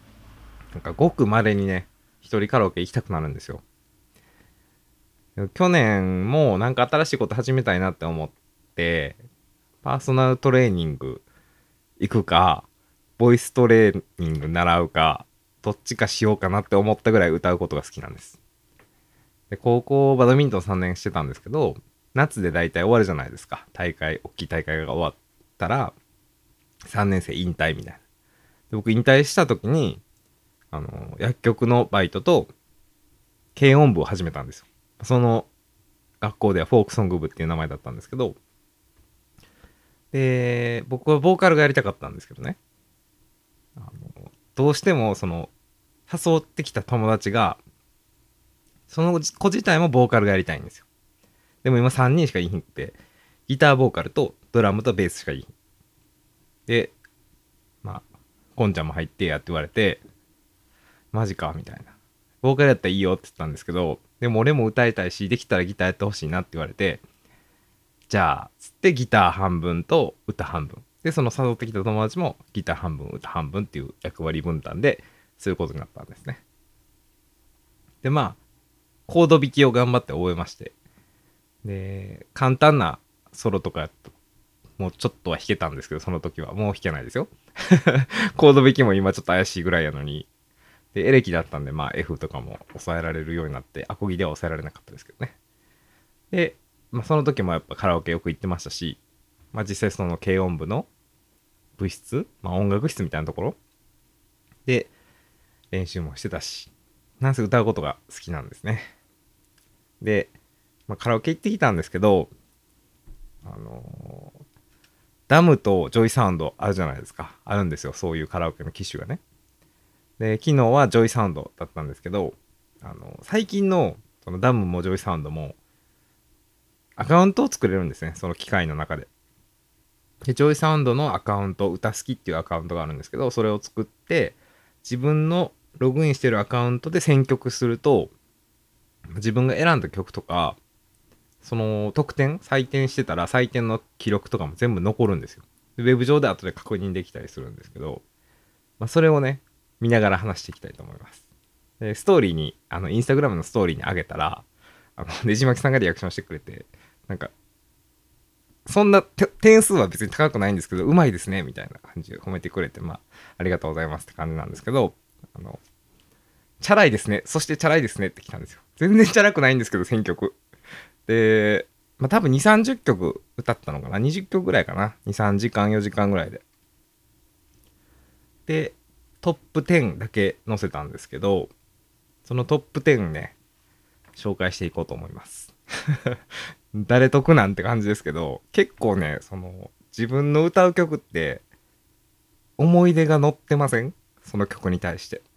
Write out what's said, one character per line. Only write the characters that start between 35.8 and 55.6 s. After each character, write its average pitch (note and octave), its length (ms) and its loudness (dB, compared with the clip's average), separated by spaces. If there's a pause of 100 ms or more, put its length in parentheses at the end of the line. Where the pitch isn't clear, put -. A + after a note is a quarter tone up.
学 G#2 180 -6
校 G#2 140 2
で F2+ 80 0
は D#2 60 -4
フ B2 100 4
ォ G#2+ 60 6
ー - 40 2
ク - 80 -14
ソ G#2+ 100 0
ン F#2 40 0
グ F2 100 -2
部 D#2 80 -6
っ - 40 -8
て - 120 -10
い D#2+ 40 -4
う - 20 -2
名 E2 80 -4
前 D#2+ 120 -4
だ C#2+ 80 -12
っ - 20 -12
た - 120 -16
ん A1+ 60 -12
で G#2 60 -16
す - 80 -20
け B2 60 -10
ど、 B2 200 -4 (1800)
で、 B2 760 -2
僕 B2+ 220 -2
は D3+ 80 4
ボ F3 160 4
ー - 20 -2
カ F#3 140 4
ル D#3+ 60 4
が D3+ 60 6
や D3 60 6
り C#3 60 0
た C#3 80 2
か G2 80 -4
っ - 60 -6
た - 120 -14
ん D2 60 -14
で - 60 -16
す - 80 -20
け - 60 -20
ど - 80 -18
ね。 - 140 -8 (1200)
あ B2+ 40 -20
の、 - 500 -20 (240)
ど C#3 140 2
う D3 60 4
し - 60 -8
て G3 120 2
も A2 220 2
そ G2 120 -6
の、 E2+ 220 -6 (640)
誘 E3 260 2
っ - 40 -6
て - 200 -10
き - 80 -12
た G2 120 -6
友 A2 260 0
達 G#2+ 220 0
が、 G#2 280 0 (1300)
そ D#3+ 140 -4
の F3 100 2
子 E3+ 360 -2
自 G3+ 140 -2
体 E3 160 2
も E3+ 100 4
ボ B2 180 6
ー - 20 2
カ A#2+ 100 4
ル G#2 80 4
が G2+ 60 4
や F#2+ 60 4
り F2+ 80 0
た D#2+ 80 -6
い - 60 -10
ん - 40 -14
で E2+ 60 -16
す - 80 -20
よ。 - 80 -20 (760)
で C3 80 0
も B2 80 4
今 B2 120 4
三 C3 260 2
人 E3 100 2
し - 60 -4
か F#2+ 60 -4
い F2 120 -2
な F#2 100 -6
く - 20 -10
て、 - 320 -14 (520)
ギ C3+ 120 -4
タ D3 160 6
ー - 20 4
ボ C3 120 4
ー - 20 -6
カ E2 120 -4
ル - 80 -8
と - 240 -2 (160)
ド A#2 120 4
ラ G2+ 100 4
ム G#2+ 100 -2
と A2+ 120 0
ベ F#2 120 0
ー - 40 0
ス - 100 -12
し - 40 -16
か D#2 80 -6
い C2+ 80 -8
ん。 - 60 -18 (1200)